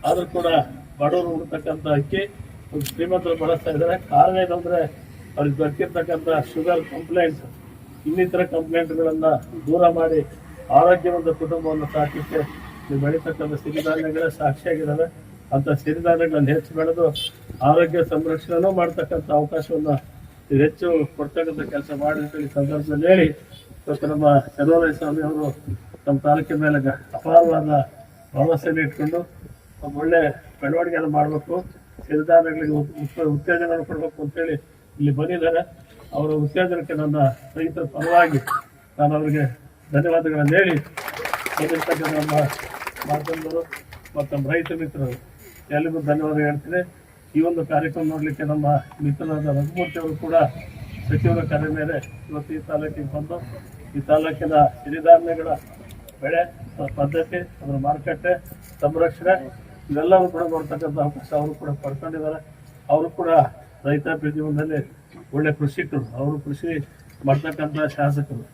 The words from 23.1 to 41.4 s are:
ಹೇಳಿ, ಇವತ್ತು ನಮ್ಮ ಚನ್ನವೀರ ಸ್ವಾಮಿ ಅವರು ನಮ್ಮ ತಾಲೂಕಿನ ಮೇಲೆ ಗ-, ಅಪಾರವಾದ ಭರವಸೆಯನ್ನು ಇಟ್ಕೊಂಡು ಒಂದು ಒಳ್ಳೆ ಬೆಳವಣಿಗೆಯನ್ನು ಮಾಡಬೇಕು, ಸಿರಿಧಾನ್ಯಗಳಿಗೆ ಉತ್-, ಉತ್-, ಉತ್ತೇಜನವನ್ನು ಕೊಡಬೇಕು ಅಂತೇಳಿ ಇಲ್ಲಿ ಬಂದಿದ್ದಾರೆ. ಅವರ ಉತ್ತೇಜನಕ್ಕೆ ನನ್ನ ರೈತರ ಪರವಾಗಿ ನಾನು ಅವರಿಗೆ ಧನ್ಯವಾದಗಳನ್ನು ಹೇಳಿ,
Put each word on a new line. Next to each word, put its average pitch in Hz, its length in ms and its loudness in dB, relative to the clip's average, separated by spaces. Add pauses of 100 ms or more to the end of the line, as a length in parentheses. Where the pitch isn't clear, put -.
ಹೇಳಿ, 180 160 8 (580)
ಇವತ್ತು 147 280 -4
ನಮ್ಮ 147 120 2 (300)
ಚನ್ನವೀರ 160 440 4
ಸ್ವಾಮಿ 156 280 -2
ಅವರು 151 200 -2 (580)
ನಮ್ಮ 143 200 2
ತಾಲೂಕಿನ 151 400 2
ಮೇಲೆ 147 200 4
ಗ-, 135 140 0 (180)
ಅಪಾರವಾದ 165 540 6 (640)
ಭರವಸೆಯನ್ನು 160 500 2
ಇಟ್ಕೊಂಡು 151 340 -2 (640)
ಒಂದು 143 200 -10
ಒಳ್ಳೆ 165 180 4 (400)
ಬೆಳವಣಿಗೆಯನ್ನು 165 560 0
ಮಾಡಬೇಕು, 147 380 0 (520)
ಸಿರಿಧಾನ್ಯಗಳಿಗೆ 156 720 4
ಉತ್-, 147 240 -6
ಉತ್-, 156 320 -2
ಉತ್ತೇಜನವನ್ನು 170 540 0
ಕೊಡಬೇಕು 156 360 -8
ಅಂತೇಳಿ 165 300 -4 (440)
ಇಲ್ಲಿ 143 200 2
ಬಂದಿದ್ದಾರೆ. 165 440 0 (520)
ಅವರ 151 140 -2 (160)
ಉತ್ತೇಜನಕ್ಕೆ 170 560 -2
ನನ್ನ 147 160 0 (400)
ರೈತರ 160 360 -4
ಪರವಾಗಿ 165 460 4 (580)
ನಾನು 147 220 4
ಅವರಿಗೆ 147 260 0 (480)
ಧನ್ಯವಾದಗಳನ್ನು 156 680 4
ಹೇಳಿ, 180 160 4 (840)